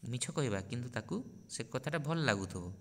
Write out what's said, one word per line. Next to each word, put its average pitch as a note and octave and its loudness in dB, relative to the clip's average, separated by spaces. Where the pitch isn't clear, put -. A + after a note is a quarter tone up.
ମିଛ B2 -2
କହିବା, A#2 2
କିନ୍ତୁ A#2+ -4
ତାକୁ D3 -2
ସେ - -4
କଥାଟା D3+ 0
ଭଲ D#3 2
ଲାଗୁଥିବ, F#2+ 2